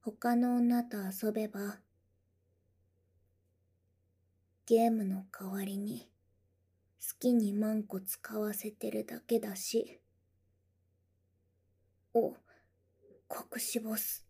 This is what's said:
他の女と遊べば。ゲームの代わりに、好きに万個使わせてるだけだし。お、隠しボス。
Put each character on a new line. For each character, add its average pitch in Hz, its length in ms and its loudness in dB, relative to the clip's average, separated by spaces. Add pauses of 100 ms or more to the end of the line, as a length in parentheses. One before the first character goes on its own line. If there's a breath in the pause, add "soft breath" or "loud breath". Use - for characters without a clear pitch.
他 240 340 0
の 247 220 4
女 240 260 4
と 240 140 -8
遊 196 340 -2
べ 214 160 0
ば。 202 320 -8 (3000)
ゲ 226 220 8
ー - 20 4
ム 220 140 0
の 190 260 -2
代 190 180 -10
わ 196 140 -4
り 196 140 -6
に、 214 320 -8 (920)
好 - 180 -10
き 247 140 4
に 214 200 4
万 214 300 0
個 190 180 -6
使 - 380 -8
わ 214 140 -2
せ 208 180 -6
て 214 200 -6
る 214 140 -2
だ 240 160 -12
け 233 180 2
だ 208 160 -6
し。 - 460 -2 (2000)
お、 226 220 4 (960 soft breath)
隠 - 300 -10
し - 200 -2
ボ 220 160 -4
ス。 - 340 -6